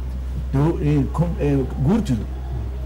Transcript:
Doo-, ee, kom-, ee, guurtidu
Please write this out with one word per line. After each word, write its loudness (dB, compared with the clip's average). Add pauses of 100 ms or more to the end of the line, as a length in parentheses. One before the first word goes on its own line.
(480)
Doo-, 2
ee, 4
kom-, 0
ee, 2 (260)
guurtidu 2 (600)